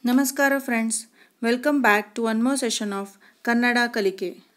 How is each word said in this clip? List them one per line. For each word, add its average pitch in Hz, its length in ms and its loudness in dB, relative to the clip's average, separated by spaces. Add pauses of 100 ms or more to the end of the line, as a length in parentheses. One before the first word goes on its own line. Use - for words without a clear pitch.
ನಮಸ್ಕಾರ 269 460 2 (100)
friends, 226 320 -2 (480)
welcome 247 400 0
back 208 200 4 (100)
to 240 140 -4
one 220 180 0
more 269 160 0
session 220 340 -4
of 196 100 -8 (400)
ಕನ್ನಡ 240 320 2 (160)
ಕಲಿಕೆ. 190 340 -2 (280)